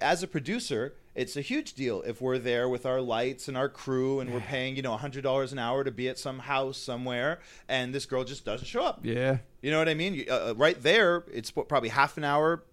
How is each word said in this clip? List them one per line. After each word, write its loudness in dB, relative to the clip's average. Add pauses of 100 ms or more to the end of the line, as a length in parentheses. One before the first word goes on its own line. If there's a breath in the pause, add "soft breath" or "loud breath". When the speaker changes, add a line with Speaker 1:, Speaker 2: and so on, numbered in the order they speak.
Speaker 1:
as 4
a -2
producer, -2 (200)
it's -2
a -2
huge -2
deal -2
if -6
we're 2
there 2
with -2
our 2
lights -2
and -6
our 0
crew 0
and -6
we're -2
Speaker 2:
Yeah. -8
Speaker 1:
paying, -2
you -4
know, -2
a -2
hundred -8
dollars 2
an -6
hour 0
to -2
be -4
at -6
some -6
house 0
somewhere -2 (320 soft breath)
and 0
this -4
girl -2
just -10
doesn't -4
show -2
up. -2
Speaker 2:
Yeah. 2 (240)
Speaker 1:
You -2
know 4
what 4
I 2
mean? -2
You, -4
uh, 2
uh, -2
right 4
there, 6
it's -8
p-, -2
probably 2
half 2
an -2
hour 4 (100)